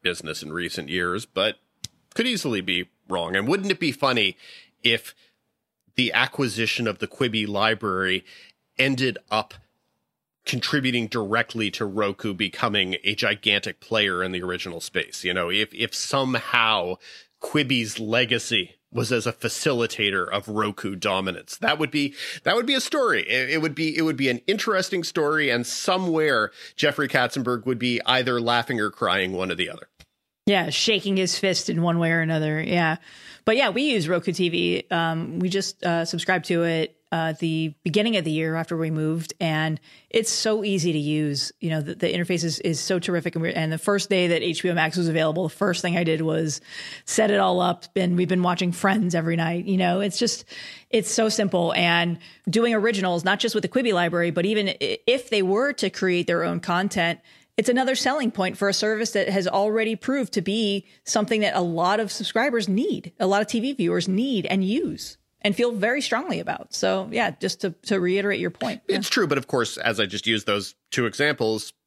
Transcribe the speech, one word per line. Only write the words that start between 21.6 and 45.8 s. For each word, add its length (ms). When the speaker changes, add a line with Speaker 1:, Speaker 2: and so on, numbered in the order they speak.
Speaker 1:
would 100
be, 240
that 120
would 120
be 80
a 60
story. 460
It, 240
it 100
would 120
be, 240
it 60
would 140
be 120
an 160
interesting 580
story, 460
and 160
somewhere 840
Jeffrey 320
Katzenberg 580
would 140
be 260
either 340
laughing 400
or 120
crying, 400
one 180
or 60
the 140
other. 180
Speaker 2:
Yeah, 240
shaking 480
his 220
fist 300
in 120
one 160
way 140
or 80
another. 420
Yeah. 360
But 120
yeah, 120
we 240
use 160
Roku 240
T 160
V. 420
Um, 480
we 100
just, 340
uh, 200
subscribed 420
to 180
it, 340
uh, 260
the 340
beginning 340
of 80
the 60
year 240
after 200
we 140
moved, 500
and 400
it's 220
so 320
easy 280
to 80
use. 600
You 80
know, 120
the, 140
the 160
interface 320
is, 160
is 200
so 200
terrific. 360
And, 60
we're, 140
and 160
the 60
first 320
day 200
that 120
H 220
B 60
O 40
Max 240
was 100
available, 360
the 120
first 260